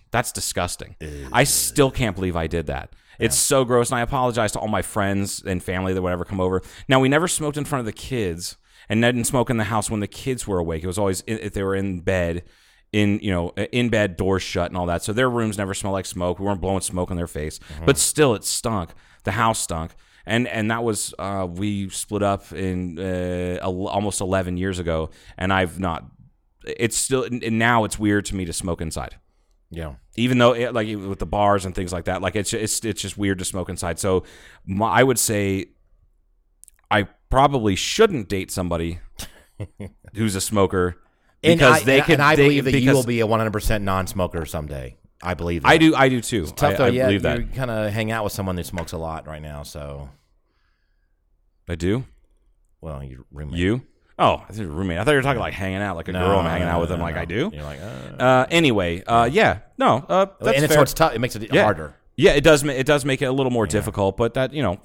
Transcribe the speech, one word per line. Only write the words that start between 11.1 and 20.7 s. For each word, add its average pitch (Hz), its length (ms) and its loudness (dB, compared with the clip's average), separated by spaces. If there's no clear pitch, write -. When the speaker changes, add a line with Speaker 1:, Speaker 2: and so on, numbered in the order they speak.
Speaker 1:
in, 110 160 -6
if 98 160 -8
they 101 80 -4
were 95 120 -2
in 98 260 -4
bed, 87 420 0
in, 104 300 2
you 104 80 -2
know, 87 200 0
in 123 180 0
bed, 104 300 0
doors 95 240 0
shut, - 280 -4
and 92 60 -8
all 90 100 -2
that. 85 160 -2
So 104 120 -4
their 127 160 2
rooms 110 260 -2
never 98 160 -4
smelled 98 220 -4
like 95 120 -2
smoke. 87 320 -4
We 98 60 -6
weren't 101 160 -2
blowing 95 220 -2
smoke 90 280 -4
in 90 60 -4
their 85 100 -4
face, 78 320 -8
Speaker 2:
Mm-hmm. 78 280 -14
Speaker 1:
but 135 100 4
still, 139 380 2
it 95 100 -6
stunk. 107 460 -4
The 101 80 -2
house 113 260 0
stunk. 82 340 -6
And, 117 220 0
and 107 240 -2